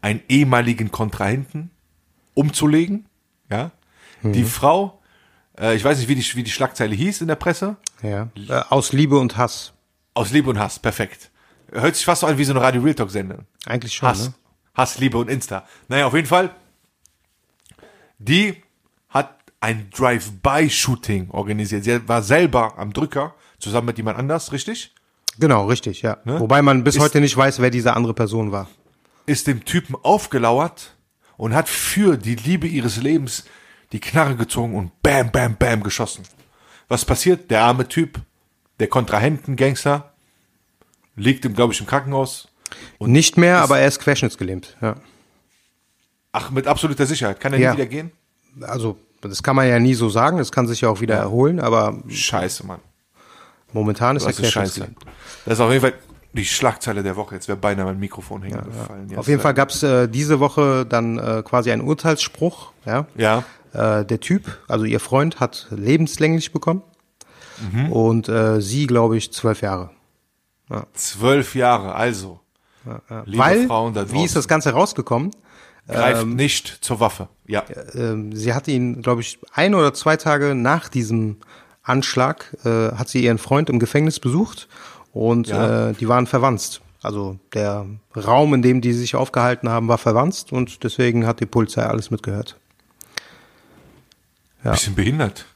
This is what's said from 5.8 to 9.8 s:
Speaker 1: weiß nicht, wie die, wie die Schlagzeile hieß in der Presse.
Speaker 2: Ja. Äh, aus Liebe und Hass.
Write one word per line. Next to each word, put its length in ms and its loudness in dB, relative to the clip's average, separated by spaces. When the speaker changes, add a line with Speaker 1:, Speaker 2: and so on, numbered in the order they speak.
Speaker 1:
weiß 140 4
nicht, 100 -4
wie 60 4
die, 220 -4
wie 60 -4
die 80 -6
Schlagzeile 440 -2
hieß 260 -2
in 80 -4
der 80 0
Presse. 400 -4
Speaker 2:
Ja. 260 -6
Äh, 220 0
aus 220 2
Liebe 260 4
und 180 0
Hass. 360 -4